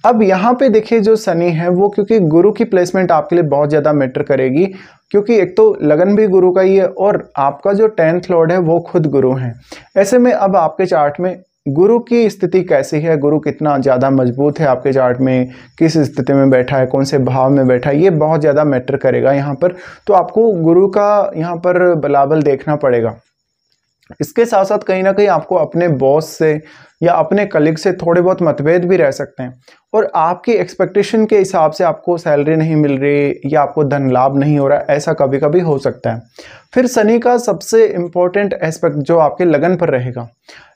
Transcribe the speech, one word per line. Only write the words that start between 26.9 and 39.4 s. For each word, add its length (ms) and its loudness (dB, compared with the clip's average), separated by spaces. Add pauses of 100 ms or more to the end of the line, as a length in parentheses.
या 100 2
अपने 320 0
कलीग 320 0
से 160 -2
थोड़े 280 0
बहुत 200 0
मतभेद 440 0
भी 120 0
रह 140 2
सकते 320 -10
हैं 100 -12 (400)
और 220 -2
आपकी 360 -2
एक्सपेक्टेशन 760 -2
के 120 2
हिसाब 340 0
से 120 -4
आपको 340 -2
सैलरी 380 0
नहीं 200 0
मिल 220 0
रही 360 0 (120)
या 160 0
आपको 220 -2
धन 280 -2
लाभ 260 0
नहीं 220 0
हो 80 0
रहा, 120 2 (100)
ऐसा 240 -2
कभी-कभी 460 0
हो 180 -2
सकता 340 -6
है। 100 -8 (520)
फिर 140 2
शनि 320 2
का 180 0
सबसे 500 0
इंपॉर्टेंट 720 -2
एस्पेक्ट 360 -4
जो 200 0
आपके 280 0